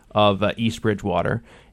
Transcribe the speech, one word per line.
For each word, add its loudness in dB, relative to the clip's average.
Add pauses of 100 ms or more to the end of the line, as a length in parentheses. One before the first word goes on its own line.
(120)
of, 2
uh, 0
East -2
Bridgewater. -2 (300)